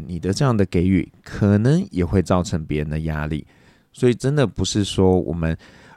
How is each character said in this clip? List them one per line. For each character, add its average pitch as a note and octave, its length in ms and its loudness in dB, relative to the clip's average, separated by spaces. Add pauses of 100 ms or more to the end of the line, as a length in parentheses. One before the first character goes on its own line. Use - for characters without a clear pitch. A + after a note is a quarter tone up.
你 E2+ 140 -8
的 F2 140 -2
这 C#3+ 100 0
样 B2+ 100 2
的 G#2 120 2
给 F2+ 200 0
予 F#2+ 240 2 (120)
可 G#2 340 2
能 C#3 340 2
也 F2 140 0
会 F2+ 180 2
造 F2+ 200 2
成 D#2+ 240 -4
别 D2 140 -2
人 D2+ 100 -4
的 D#2 100 -4
压 D#2 260 -4
力。 D2+ 200 -6 (500)
所 B2 120 2
以 B2 40 4
真 C3+ 220 -2
的 D3 100 2
不 F#2 200 -4
是 G#2 180 0
说 F#2 380 2
我 C#2+ 120 -4
们， E2 240 -2 (400)